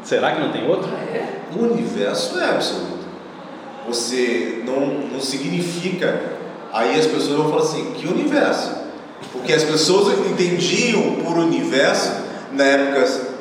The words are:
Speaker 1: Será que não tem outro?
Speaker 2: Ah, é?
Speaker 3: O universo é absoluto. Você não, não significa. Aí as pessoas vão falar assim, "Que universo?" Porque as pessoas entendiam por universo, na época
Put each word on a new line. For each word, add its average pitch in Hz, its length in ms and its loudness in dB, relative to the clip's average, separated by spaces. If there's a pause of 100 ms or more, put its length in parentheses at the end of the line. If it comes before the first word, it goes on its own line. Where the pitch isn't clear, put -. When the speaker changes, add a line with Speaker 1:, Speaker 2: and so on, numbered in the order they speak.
Speaker 1:
Será - 300 2
que 160 80 -2
não 135 100 -2
tem 113 180 -2
outro? 185 240 0
Speaker 2:
Ah, - 100 -6 (120)
é? - 260 -6 (140)
Speaker 3:
O 226 80 0
universo - 760 0
é 320 120 0
absoluto. - 540 -4 (800)
Você 117 800 -2
não, 139 200 0 (260)
não 131 80 -6
significa. 170 1000 -2 (540)
Aí 127 260 2
as 156 60 4
pessoas 143 320 2
vão 151 120 2
falar 151 120 2
assim, - 340 -2
"Que - 120 -6
universo?" - 640 2 (600)
Porque 131 220 -2
as 156 100 4
pessoas 175 540 4 (100)
entendiam 190 960 2
por 165 140 0
universo, 156 760 2 (400)
na 139 120 2
época 139 440 4 (340)